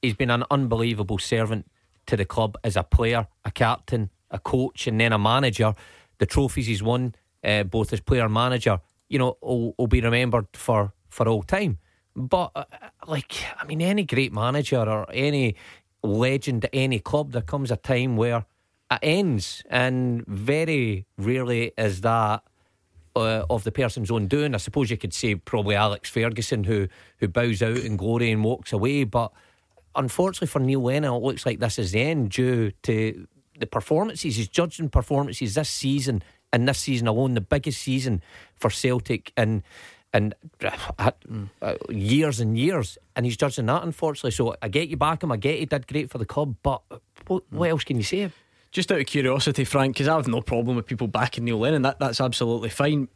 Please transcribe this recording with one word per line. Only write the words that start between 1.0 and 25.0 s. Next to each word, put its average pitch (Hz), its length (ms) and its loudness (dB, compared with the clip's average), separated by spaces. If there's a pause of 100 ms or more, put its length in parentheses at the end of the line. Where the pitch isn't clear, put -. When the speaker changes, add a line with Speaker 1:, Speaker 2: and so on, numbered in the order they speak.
Speaker 1:
servant 110 500 -2 (380)
to - 100 0
the 101 80 2
club 110 380 -2
as 104 140 0
a 87 60 0
player, 117 440 4 (180)
a 107 60 -4
captain, 117 580 0 (220)
a 104 80 -6
coach, - 480 -2
and 110 120 0
then 117 140 4
a 107 60 2
manager. 110 560 4 (440)
The 104 60 4
trophies 131 420 0
he's 107 140 -2
won, 120 320 0 (300)
uh, 104 200 2
both 104 300 0
as 107 60 -2
player 123 260 2
and 107 80 0
manager, 117 460 2 (300)
you 139 100 0
know, 127 220 2
will, 117 360 -2
will 120 100 0
be 113 140 4
remembered 117 520 2
for, 104 400 0 (160)
for - 180 0
all 110 160 2
time. 190 340 0 (380)
But, 170 400 0
uh, 143 80 -8 (440)
like, 151 280 -6 (260)
I - 40 -8
mean, 156 160 -4
any 196 240 2
great 123 280 0
manager 123 460 0
or 107 320 0
any 135 440 0 (460)
legend 120 640 0
at - 80 -2
any 131 260 2
club, 147 340 -2
there 120 100 -2
comes 139 280 -4
a 110 60 0
time 127 400 0
where 117 280 0 (460)
it 127 120 0
ends, 156 680 0
and 127 560 0
very 120 800 -2 (120)
rarely 120 600 -2
is 101 240 0
that, 110 400 2 (720)
uh, 110 340 2
of 113 140 0
the 110 80 -2
person's 107 380 -2
own 110 180 0
doing. 143 280 2
I - 20 0
suppose 123 320 -2
you 113 80 -2
could 92 160 -6